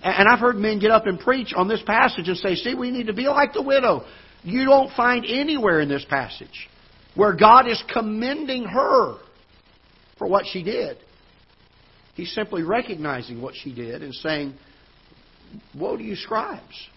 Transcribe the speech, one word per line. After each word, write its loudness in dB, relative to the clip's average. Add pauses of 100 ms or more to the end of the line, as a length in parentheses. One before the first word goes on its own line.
A-, -4
and 4
I've 6
heard 0
men -2
get 2
up 4
and -4
preach -2
on 2
this -2
passage 0
and -4
say, -2
"See, -6
we -6
need -6
to -4
be -4
like 2
the -4
widow." 2 (380)
You -2
don't 6
find 2
anywhere 2
in 0
this -4
passage -6 (460)
where 4
God 8
is -4 (120)
commending -4
her 2 (1000)
for -6
what 2
she -8
did. -6 (1160)
He's -10
simply -4
recognizing -4
what -10
she -12
did -10
and -14
saying, -6 (1200)
"Woe -6
to -12
you, -8
scribes. -8